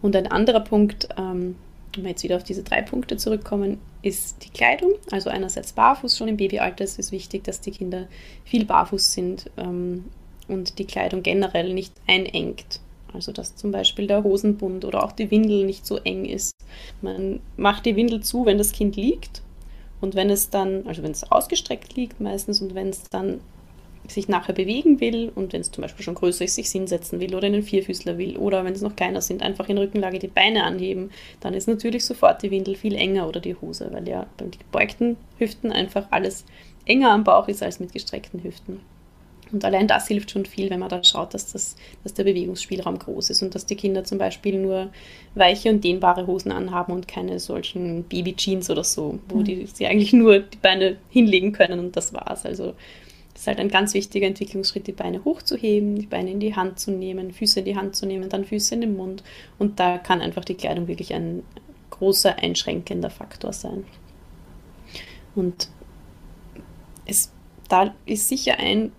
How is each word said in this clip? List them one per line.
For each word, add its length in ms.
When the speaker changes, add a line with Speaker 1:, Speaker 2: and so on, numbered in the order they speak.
Speaker 1:
Und 140
ein 120
anderer 340
Punkt, 560
ähm, 380
wenn 100
wir 80
jetzt 120
wieder 140
auf 60
diese 200
drei 180
Punkte 360
zurückkommen, 600
ist 440
die 40
Kleidung. 440
Also 180
einerseits 440
barfuß 440
schon 120
im 80
Babyalter. 460
Es 140
ist 140
wichtig, 320
dass 180
die 100
Kinder 360
viel 200
barfuß 460
sind, 460
ähm, 480
und 320
die 60
Kleidung 380
generell 500
nicht 200
einengt. 760
Also 180
dass 240
zum 160
Beispiel 360
der 160
Hosenbund 600
oder 180
auch 80
die 200
Windel 340
nicht 200
so 120
eng 280
ist. 280
Man 380
macht 280
die 100
Windel 260
zu, 240
wenn 120
das 140
Kind 240
liegt. 460
Und 140
wenn 140
es 200
dann, 380
also 160
wenn 80
es 200
ausgestreckt 640
liegt 240
meistens 420
und 120
wenn 160
es 220
dann 280
sich 200
nachher 260
bewegen 460
will 360
und 180
wenn 80
es 100
zum 120
Beispiel 200
schon 120
größer 300
ist, 100
sich 140
hinsetzen 500
will 160
oder 120
in 60
den 100
Vierfüßler 540
will 180
oder 300
wenn 80
es 80
noch 140
kleiner 260
sind, 220
einfach 260
in 80
Rückenlage 420
die 80
Beine 360
anheben, 480
dann 140
ist 140
natürlich 360
sofort 380
die 100
Windel 240
viel 200
enger 320
oder 120
die 160
Hose, 380
weil 160
ja 160
bei 100
gebeugten 720
Hüften 340
einfach 380
alles 360
enger 260
am 120
Bauch 240
ist 140
als 180
mit 140
gestreckten 500
Hüften. 360
Und 140
allein 220
das 200
hilft 240
schon 140
viel, 240
wenn 100
man 100
da 140
schaut, 300
dass 180
das, 240
dass 100
der 100
Bewegungsspielraum 720
groß 340
ist 100
und 120
dass 120
die 100
Kinder 300
zum 120
Beispiel 400
nur 320
weiche 340
und 140
dehnbare 420
Hosen 280
anhaben 400
und 140
keine 320
solchen 680
Baby-Jeans 640
oder 160
so, 420
wo 120
Speaker 2:
Mhm. 40
Speaker 1:
die, 240
sie 200
eigentlich 260
nur 260
die 180
Beine 380
hinlegen 420
können 280
und 180
das 160
war's. 320
Also 300
es 80
ist 60
halt 120
ein 100
ganz 240
wichtiger 340
Entwicklungsschritt, 600
die 60
Beine 320
hochzuheben, 720
die 80
Beine 260
in 80
die 160
Hand 240
zu 120
nehmen, 420
Füße 260
in 60
die 100
Hand 220
zu 80
nehmen, 240
dann 160
Füße 300
in 60
den 140
Mund. 280
Und 220
da 160
kann 240
einfach 240
die 100
Kleidung 320
wirklich 260
ein 300
großer 480
einschränkender 720
Faktor 420
sein. 320
Und 340
es, 260
da 240
ist 240
sicher 300
ein 400